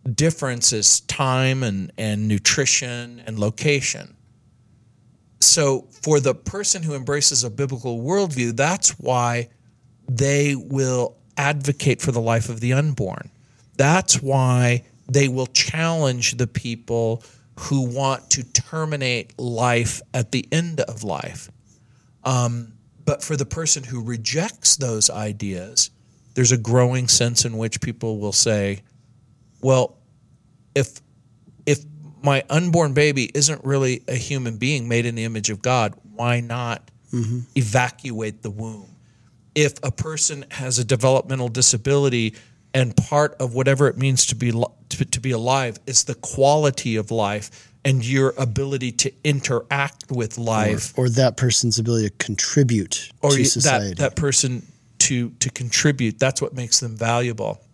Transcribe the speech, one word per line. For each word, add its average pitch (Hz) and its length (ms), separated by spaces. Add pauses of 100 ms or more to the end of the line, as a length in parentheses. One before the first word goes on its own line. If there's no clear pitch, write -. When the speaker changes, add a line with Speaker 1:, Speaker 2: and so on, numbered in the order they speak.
(140)
Speaker 1:
difference 135 600
is 104 260
time 131 640
and, 95 340
and 107 320
nutrition 120 960
and 110 120
location. 131 760 (1300)
So 139 460 (160)
for 151 180
the 131 140
person 196 480
who 151 120
embraces 139 500
a 120 60
biblical 123 500
worldview, 131 560
that's 160 420
why 120 500 (600)
they 139 460
will 127 600 (200)
advocate 143 640
for 139 100
the 117 80
life 113 300
of 113 100
the 120 140
unborn. 131 560 (460)
That's 160 460
why 127 600 (240)
they 139 200
will 131 180
challenge 160 920
the 120 100
people 113 760 (360)
who 139 240
want 131 480
to 139 120 (100)
terminate 143 840
life 120 640 (120)
at 123 200
the 127 200
end 165 280
of 110 220
life. - 480 (720)
Um, 120 500 (300)
but - 200
for 156 120
the 139 100
person 156 380
who 120 180
rejects 120 720
those 117 340
ideas, 104 800 (440)
there's 123 180
a 127 60
growing 123 500
sense 120 360
in 113 140
which 113 220
people 110 380
will 104 140
say, 101 500 (800)
"Well, 131 340 (800)
if, - 260 (680)
if 147 140 (420)
my 139 280
unborn 165 440
baby 143 400
isn't 147 300
really 135 420
a 135 80
human 123 440
being 127 300
made 117 180
in 117 100
the 113 80
image 113 260
of 98 120
God, 123 320 (200)
why 120 260
not 117 500 (220)
Speaker 2:
Mm-hmm. 120 280 (160)
Speaker 1:
evacuate 113 840
the 113 80
womb?" 107 360 (680)
If 151 280
a 135 80
person 151 600
has 127 260
a 123 60
developmental 127 640
disability 123 880 (360)
and 127 240
part 147 440
of 123 140
whatever 135 340
it 117 100
means 131 280
to 117 100
be 120 160
li-, 117 120 (260)
to, - 140
to - 160
be 131 120
alive 120 540
is 127 180
the 120 100
quality 139 800
of 107 160
life 107 560 (180)
and 131 220
your 135 320
ability 127 540
to - 200 (120)
interact 139 880
with 117 260
life. 107 580
Speaker 2:
Or, 127 100
or - 20
that 120 280
person's 117 440
ability 110 300
to - 40 (100)
contribute 113 840 (120)
Speaker 1:
Or 143 100
Speaker 2:
to 139 60
Speaker 1:
you, 127 80
Speaker 2:
society. 123 480
Speaker 1:
that, - 40
that 139 180
person 131 460 (380)
to, 120 300
to - 200
contribute, 127 720
that's 131 200
what - 140
makes 123 240
them 117 160
valuable. 113 640 (140)